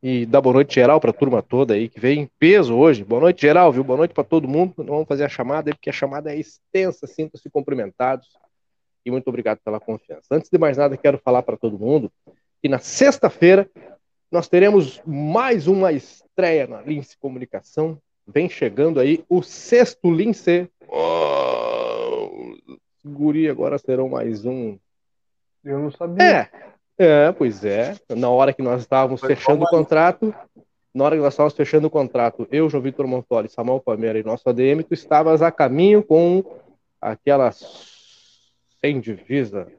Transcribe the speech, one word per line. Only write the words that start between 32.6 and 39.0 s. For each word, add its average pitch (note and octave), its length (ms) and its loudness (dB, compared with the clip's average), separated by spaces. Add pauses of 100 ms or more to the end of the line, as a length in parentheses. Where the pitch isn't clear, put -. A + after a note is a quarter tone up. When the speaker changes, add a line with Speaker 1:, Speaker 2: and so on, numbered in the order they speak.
Speaker 1:
João C#3 100 -2
Vitor C3+ 240 -6
Montoli, B2 440 -4
Samuel B2+ 300 -4
Palmeira A2 380 -4
e A2 60 -4
nosso A2+ 260 -4
A - 20 0
D A#2+ 120 0
M, D3 200 2
tu - 120 -6
estavas D#3 480 2
a E3 80 2
caminho F3+ 500 2
com F3 420 2 (560)
aquela B2+ 520 0 (1300)
sem C#3+ 180 -2
divisa G#2+ 680 -6 (120)